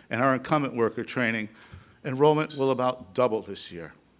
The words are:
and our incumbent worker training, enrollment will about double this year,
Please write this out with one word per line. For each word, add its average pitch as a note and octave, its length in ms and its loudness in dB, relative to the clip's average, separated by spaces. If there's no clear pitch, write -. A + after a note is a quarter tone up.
and A#2 120 -2
our C3+ 120 4
incumbent C3 400 0
worker A2+ 300 0
training, A2+ 440 -2
enrollment D3+ 520 2
will C3+ 140 2
about B2+ 440 -2
double A2 280 2
this - 280 -12
year, E2+ 220 -12